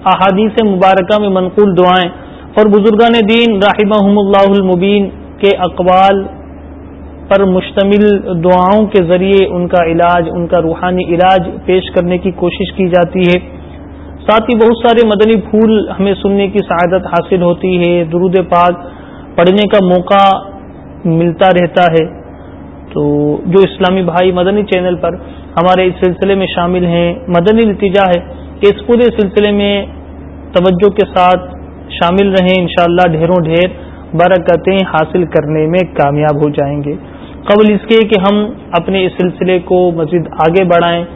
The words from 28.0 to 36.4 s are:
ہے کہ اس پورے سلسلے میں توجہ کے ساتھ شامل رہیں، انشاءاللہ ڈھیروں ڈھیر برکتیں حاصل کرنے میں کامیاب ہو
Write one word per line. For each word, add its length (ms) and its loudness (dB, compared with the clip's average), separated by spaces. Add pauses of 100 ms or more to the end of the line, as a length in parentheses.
ہے 120 2 (400)
کہ 20 -4
اس 260 2
پورے 160 2
سلسلے 480 0
میں 340 0 (680)
توجہ 360 4
کے 260 -2
ساتھ 380 2 (360)
شامل 400 0
رہیں، 300 2
انشاءاللہ 480 2
ڈھیروں 360 0
ڈھیر 260 0 (440)
برکتیں 640 2 (100)
حاصل 380 -2
کرنے 420 -2
میں 120 0
کامیاب 560 0
ہو 140 0